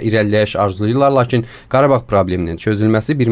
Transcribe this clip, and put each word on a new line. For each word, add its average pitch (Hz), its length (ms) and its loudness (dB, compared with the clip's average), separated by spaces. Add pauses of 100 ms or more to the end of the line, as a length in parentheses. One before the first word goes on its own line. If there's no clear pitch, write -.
irəliləyiş 107 500 0
arzulayırlar, 107 540 0
lakin 123 320 0 (260)
Qarabağ 135 380 2
probleminin 90 500 -2
çözülməsi 110 600 0
bir 123 120 0